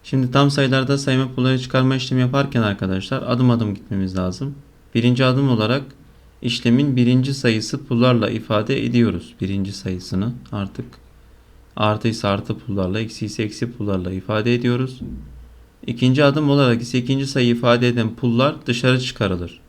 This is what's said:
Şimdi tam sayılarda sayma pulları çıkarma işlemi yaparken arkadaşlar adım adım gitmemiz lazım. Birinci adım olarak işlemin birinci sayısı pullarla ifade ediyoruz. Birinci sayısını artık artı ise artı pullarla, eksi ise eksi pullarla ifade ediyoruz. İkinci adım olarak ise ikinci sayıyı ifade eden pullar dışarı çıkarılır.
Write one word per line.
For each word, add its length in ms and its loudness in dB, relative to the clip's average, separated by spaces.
Şimdi 280 0
tam 200 4
sayılarda 460 2
sayma 380 0
pulları 240 2
çıkarma 360 0
işlemi 260 0
yaparken 400 0
arkadaşlar 640 -2
adım 220 4
adım 260 0
gitmemiz 420 -4
lazım. 380 -4
Birinci 300 4
adım 240 2
olarak 340 0
işlemin 540 2
birinci 380 4
sayısı 520 -2
pullarla 440 2
ifade 560 -2
ediyoruz. 560 0
Birinci 320 -4
sayısını 600 -4
artık 340 -8
artı 320 0
ise 200 -2
artı 300 -2
pullarla, 420 -4
eksi 260 -6
ise 180 -6
eksi 280 -6
pullarla 400 -4
ifade 420 -2
ediyoruz. 460 -2
İkinci 360 2
adım 260 2
olarak 320 4
ise 160 -4
ikinci 300 -2
sayıyı 280 2
ifade 320 2
eden 280 0
pullar 400 0
dışarı 340 2
çıkarılır. 680 -4